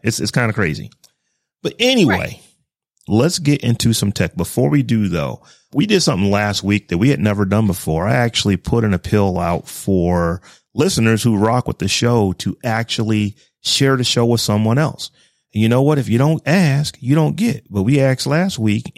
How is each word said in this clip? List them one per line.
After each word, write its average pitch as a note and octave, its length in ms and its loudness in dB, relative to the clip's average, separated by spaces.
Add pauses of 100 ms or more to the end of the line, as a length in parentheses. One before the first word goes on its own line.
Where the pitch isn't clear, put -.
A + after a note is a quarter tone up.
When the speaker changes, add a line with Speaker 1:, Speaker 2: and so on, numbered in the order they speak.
Speaker 1:
it's, - 160 -2
it's G#2 100 -4
kinda A#2+ 220 0
crazy. D#2+ 400 -4 (680)
But - 200 -6
anyway, A3+ 360 4
Speaker 2:
Right. - 240 -8 (680)
Speaker 1:
let's B2 320 0
get C#3+ 220 0
into A#2 300 0
some G2+ 200 -2
tech. - 240 -4
Before B2 340 -2
we D3 140 2
do, A2+ 240 0
though, D2+ 340 -6 (300)
we F#3 140 0
did G#3 140 2
something G2+ 320 0
last G#2 320 0
week G2+ 240 0
that F2 100 -2
we A#2+ 120 2
had C3+ 100 0
never G#2 240 0
done G2+ 240 2
before. E2 360 -2
I A#2+ 120 0
actually A2+ 400 0
put A#2 260 -2
an G#2 100 0
appeal F#2+ 460 0
out E2+ 300 -4
for F2 720 0 (320)
listeners A2+ 480 0
who A2+ 140 2
rock A2+ 320 0
with A2+ 100 -4
the - 80 -2
show A2 520 0
to - 260 -6
actually A2 720 -2 (240)
share C3+ 360 0
the B2 60 0
show A#2+ 240 0
with A#2 140 2
someone A2 380 0
else. - 340 -4 (420)
And G#2+ 80 0
you A2+ 60 4
know B2 140 4
what? D3 180 2
If G#2 80 -4
you A2+ 100 2
don't D3+ 260 2
ask, D3 540 0
you C3 160 0
don't D3+ 220 0
get. G#3 340 -4
But F#2+ 140 0
we C3+ 160 2
asked C3 260 0
last E3+ 320 -2
week, A2 400 -2